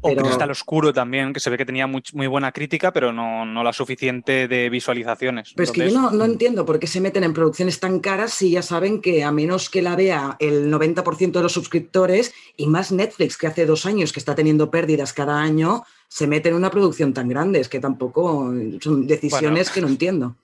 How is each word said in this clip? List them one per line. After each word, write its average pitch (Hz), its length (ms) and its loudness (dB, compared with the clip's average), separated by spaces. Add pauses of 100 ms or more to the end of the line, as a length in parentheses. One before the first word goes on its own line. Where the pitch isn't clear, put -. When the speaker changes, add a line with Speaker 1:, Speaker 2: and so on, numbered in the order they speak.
Speaker 1:
O 160 40 4
Speaker 2:
Pero 135 140 0
Speaker 1:
Cristal 135 280 0
Oscuro 151 400 0
también, 131 400 -2
que 131 80 -8
se - 100 -4
ve 120 80 -2
que 131 80 -2
tenía 131 220 -4
much-, 135 260 -8
muy 139 140 -4
buena 135 240 -2
crítica, 156 400 -2
pero 127 220 0
no, 113 320 -6
no 113 180 -6
la 117 80 2
suficiente 127 800 -2
de 123 200 0
visualizaciones. 120 840 -4
Speaker 2:
Pero 180 80 0
es 123 80 -2
que - 80 -2
yo - 80 2
Speaker 1:
Entonces 240 240 2
Speaker 2:
no, 214 60 0
no 220 80 2
entiendo 226 400 0
por 156 120 0
qué 160 100 -2
se 180 120 -4
meten 190 240 0
en 165 100 0
producciones 165 460 0
tan 185 220 -2
caras 202 320 -2
si 185 180 2
ya 175 100 2
saben 175 400 -2
que 165 220 2
a 147 80 0
menos 160 380 0
que 190 120 0
la 175 140 0
vea 165 440 0
el 147 300 2
noventa 160 360 2
por 165 100 0
ciento 180 240 0
de 170 40 2
los 170 100 0
suscriptores, 180 800 0 (240)
y 147 100 -2
más 175 240 2
Netflix, 185 460 0
que 160 100 -2
hace 156 180 0
dos 156 200 2
años 190 260 0
que - 80 -8
está 143 160 -4
teniendo 151 340 4
pérdidas 151 440 0
cada 147 260 0
año, 160 440 2 (260)
se - 180 -2
mete 151 220 2
en 165 60 2
una 185 140 2
producción 165 440 2
tan 123 160 -2
grande. 156 320 2
Es 123 80 -4
que 135 100 -6
tampoco, 135 720 -2 (280)
son 135 260 0
decisiones 151 640 2
Speaker 1:
Bueno. - 40 -10
Speaker 2:
que 190 80 0
no 160 60 0
entiendo. 135 560 0